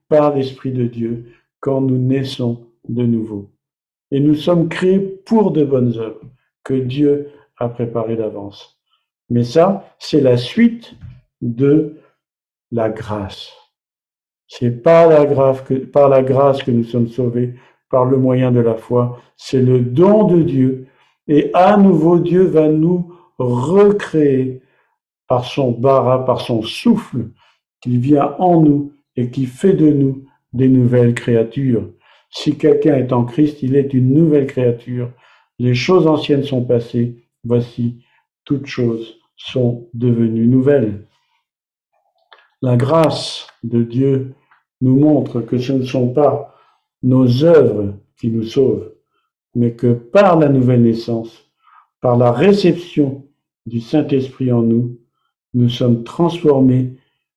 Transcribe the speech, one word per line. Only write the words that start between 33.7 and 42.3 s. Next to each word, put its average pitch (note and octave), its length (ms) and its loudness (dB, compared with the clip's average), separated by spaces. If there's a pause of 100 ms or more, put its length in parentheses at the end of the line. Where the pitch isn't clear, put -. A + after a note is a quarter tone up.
est C#3 160 -2
une B2+ 220 2
nouvelle D3+ 320 2
créature. B2 640 -4 (480)
Les B2 160 0
choses E3 320 2
anciennes D3 380 0
sont B2+ 200 -4
passées. A#2+ 600 -4 (180)
Voici, A#2+ 580 -4 (440)
toutes C3 200 -6
choses A2+ 500 -6 (200)
sont B2 560 -6
devenues A#2 540 0
nouvelles. B2 580 2 (1600)